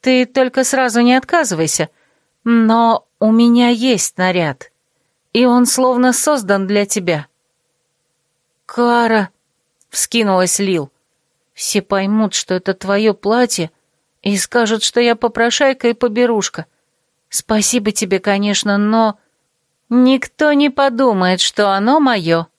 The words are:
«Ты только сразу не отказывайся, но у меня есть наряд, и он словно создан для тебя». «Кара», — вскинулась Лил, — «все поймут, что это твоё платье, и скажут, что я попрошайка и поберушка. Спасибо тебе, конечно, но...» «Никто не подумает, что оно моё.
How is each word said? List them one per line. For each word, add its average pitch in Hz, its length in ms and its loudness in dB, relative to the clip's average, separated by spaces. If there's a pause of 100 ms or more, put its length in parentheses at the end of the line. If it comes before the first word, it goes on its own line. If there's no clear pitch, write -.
«Ты 254 260 2
только 254 380 -2
сразу 247 360 0
не 247 140 4
отказывайся, 196 760 -2 (540)
но 226 640 2 (120)
у 220 140 2
меня 240 360 4
есть 240 480 -2
наряд, 180 540 -2 (640)
и 240 120 2
он 247 220 4
словно 254 460 0
создан 202 540 -2
для 208 200 0
тебя». 170 400 -4 (1400)
«Кара», — 233 640 0 (600)
вскинулась 190 680 -2
Лил, — 180 320 -2 (600)
«все - 300 -4
поймут, 202 520 -2
что - 200 -4
это 185 200 -4
твоё 202 400 0
платье, 208 560 -2 (520)
и 202 140 -2
скажут, 220 460 -2
что - 180 -2
я 233 160 2
попрошайка 240 720 0
и 240 40 0
поберушка. 226 760 -2 (640)
Спасибо 214 640 -2
тебе, 190 280 -2
конечно, 202 580 -2
но...» 214 400 0 (720)
«Никто 262 640 2
не 285 160 2
подумает, 226 680 0
что 208 300 0
оно 214 300 2
моё. 165 460 0 (120)